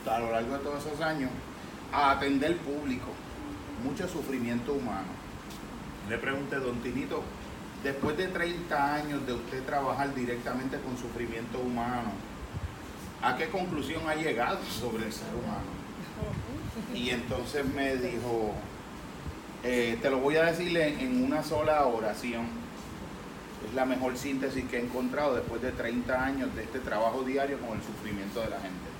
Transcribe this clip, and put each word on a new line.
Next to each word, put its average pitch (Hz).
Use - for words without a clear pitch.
a 117
lo 117
largo 117
de -
todos 143
esos 147
años, 156
a -
atender 139
público, 143
mucho 151
sufrimiento 123
humano. 101
Le 113
pregunté, 139
"Don 123
Tinito, 123
después 143
de 190
treinta 170
años 147
de 123
usted 120
trabajar 135
directamente 127
con 127
sufrimiento 117
humano, 120
¿a -
qué 160
conclusión 160
ha 156
llegado 135
sobre 110
el 107
ser 110
humano?". 107
Y 123
entonces 123
me 135
dijo, 117
eh, 120
"Te 135
lo 135
voy 147
a 160
decir 170
en, 151
en 127
una 151
sola 151
oración. 117
Es 110
la 131
mejor 127
síntesis 135
que 127
he 120
encontrado 127
después 117
de 127
treinta 120
años 135
de 110
este 110
trabajo 117
diario 135
con 113
el -
sufrimiento 104
de 110
la 98
gente. 92